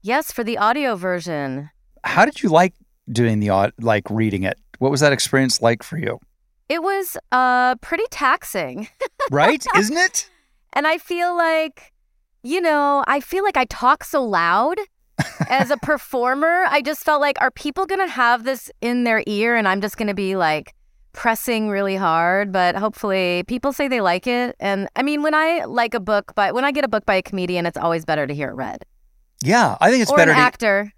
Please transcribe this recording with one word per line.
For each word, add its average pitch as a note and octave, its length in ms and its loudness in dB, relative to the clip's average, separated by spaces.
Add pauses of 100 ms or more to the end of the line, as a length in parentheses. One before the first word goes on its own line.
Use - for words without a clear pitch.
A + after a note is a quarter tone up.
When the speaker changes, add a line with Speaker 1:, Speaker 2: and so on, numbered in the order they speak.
Speaker 1:
Yes, B3+ 300 -2
for A#3+ 120 -6
the A3 140 -4
audio A#3+ 380 0
version. D#3 720 -6 (340)
Speaker 2:
How - 220 4
did - 160 -4
you G#3 80 0
like F3 240 4 (380)
doing A2+ 280 2
the G#2 120 0
au-, G2 180 4 (100)
like, A2 300 0
reading G#2 320 0
it? F#2+ 160 -2 (220)
What C3 100 2
was C#3 120 0
that C#3+ 120 6
experience C3+ 480 0
like A#2 220 2
for D#3+ 160 -10
you? A2+ 200 -6 (480)
Speaker 1:
It D#4+ 140 -2
was, G4 340 -4 (160)
uh, B3+ 440 2
pretty F#4+ 340 -6
taxing. F3+ 840 -4
<laughs> - 40 -20 (340)
Speaker 2:
Right? C#4 320 4 (140)
Isn't A3+ 200 0
it? - 320 -2 (440)
Speaker 1:
And D4 140 0
I D#4+ 100 0
feel F4 400 -4
like, D#4+ 560 -2 (500)
you D4+ 160 -4
know, C#4+ 480 2
I C#4+ 140 0
feel F#4+ 240 -4
like G4 100 0
I C4 100 2
talk - 380 0
so C#4 220 -2
loud G3+ 520 2 (380)
Speaker 2:
<laughs> - 320 -4
Speaker 1:
as B3+ 220 2
a C#4 80 2
performer. C#4+ 920 0
I D4 120 2
just C#4+ 240 -6
felt D4+ 160 2
like, C#4+ 180 0
are B3+ 120 0
people E4 340 -6
gonna F#4+ 240 -2
have A#3+ 340 2
this C4 260 -6 (120)
in B3 240 -2
their A3+ 220 0
ear G#3+ 280 0
and G#3+ 140 2
I'm G3 100 0
just G3+ 160 -6
gonna G#3 200 -4
be, F#3+ 200 -2
like, D#3 380 -2 (400)
pressing A3+ 560 -2
really G3 260 -2
hard? F#3 560 0
But F3+ 240 2
hopefully F#3+ 680 -2
people B3+ 300 -4
say C#4+ 140 -2
they B3 140 0
like F#3 260 0
it. B3 320 -2
And, G3 380 -2
I C4 60 -2
mean, D4 200 -2
when D4+ 120 0
I D#4+ 300 0
like A#3 280 -2
a A#3 80 -2
book G3+ 340 -2
by, G3 160 0
when B3+ 140 -2
I C#4+ 60 0
get C#4 120 -2
a A#3+ 60 -2
book G#3 160 -2
by G3+ 100 2
a F#3 60 2
comedian, F3+ 440 -4
it's E3+ 120 -4
always E3 280 -2
better D3+ 220 0
to C#3+ 60 -8
hear C#3+ 160 -6
it - 60 -10
read. B2 280 -10 (600)
Speaker 2:
Yeah, E3 360 4
I A3 120 6
think B3+ 100 4
it's A3 100 0
Speaker 1:
Or C#4+ 60 4
Speaker 2:
better E3+ 140 6
Speaker 1:
an - 60 6
Speaker 2:
to B3+ 60 6
Speaker 1:
actor. G#3 540 0